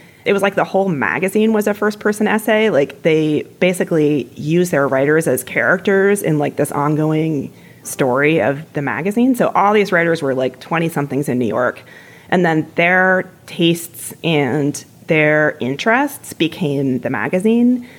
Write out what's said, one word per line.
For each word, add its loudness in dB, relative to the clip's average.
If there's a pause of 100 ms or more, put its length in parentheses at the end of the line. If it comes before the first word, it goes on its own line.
(260)
it 2
was 0
like 0
the 0
whole 0
magazine 0
was 0
a 0
first-person -2
essay. 2
Like, 0
they 2 (160)
basically 0 (100)
use 0
their 2
writers 2
as 0
characters 0
in, 0
like, -4
this -2
ongoing -2 (320)
story 0
of -4
the -4
magazine. 0
So 0
all 2
these 2
writers 0
were, -2
like, -4
twenty-somethings -4
in -2
New 0
York. -2 (480)
And 2
then 0
their 2 (160)
tastes -4 (100)
and -2 (220)
their 2
interests -2
became -2
the -6
magazine. 0 (100)